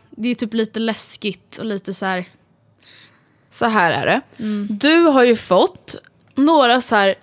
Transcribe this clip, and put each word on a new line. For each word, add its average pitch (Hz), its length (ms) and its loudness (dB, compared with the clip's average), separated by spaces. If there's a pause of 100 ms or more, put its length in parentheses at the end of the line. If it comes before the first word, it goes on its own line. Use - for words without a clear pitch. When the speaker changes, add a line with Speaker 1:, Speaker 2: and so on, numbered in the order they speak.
(100)
Speaker 1:
Det 226 180 -6
är 240 60 -2
typ 226 200 -6
lite 220 260 -4
läskigt - 760 -8
och - 60 -10
lite 202 300 -8
så 196 120 -8
här. 180 180 -4 (1300)
Speaker 2:
Så - 160 -4
här 196 260 2
är 127 140 -2
det. 202 140 0 (240)
Speaker 1:
Mm. 208 240 -6 (120)
Speaker 2:
Du 320 220 4
har 269 220 4
ju 240 120 4
fått - 600 -2 (380)
några 269 460 4
så 233 140 -4
här 196 280 2